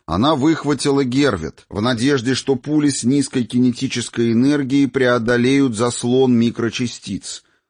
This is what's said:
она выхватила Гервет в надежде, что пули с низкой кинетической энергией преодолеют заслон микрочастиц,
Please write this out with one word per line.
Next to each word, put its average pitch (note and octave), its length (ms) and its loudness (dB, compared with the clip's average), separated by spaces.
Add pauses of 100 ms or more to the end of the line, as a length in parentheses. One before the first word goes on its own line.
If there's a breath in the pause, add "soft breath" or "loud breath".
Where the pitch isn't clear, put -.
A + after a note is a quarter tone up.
она A#2 300 0
выхватила C#3+ 680 0
Гервет A#2+ 680 -2
в F#2+ 120 -8
надежде, B2+ 520 0
что C3+ 220 -2
пули D3 340 0
с C3+ 140 -4
низкой C3 400 0
кинетической A#2+ 880 -2
энергией C#3 560 2
преодолеют B2 880 2
заслон B2 600 2
микрочастиц, A#2 1080 -4 (260)